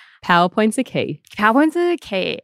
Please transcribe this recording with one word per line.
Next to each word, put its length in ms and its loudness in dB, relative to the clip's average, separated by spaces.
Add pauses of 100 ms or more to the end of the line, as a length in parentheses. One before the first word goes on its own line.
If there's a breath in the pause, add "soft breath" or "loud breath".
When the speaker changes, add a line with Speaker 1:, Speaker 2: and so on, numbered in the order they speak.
(240 loud breath)
Speaker 1:
PowerPoints 540 2
are 60 -2
key. 380 -6 (160)
Speaker 2:
PowerPoints 380 2
are 220 -2
key. 460 -4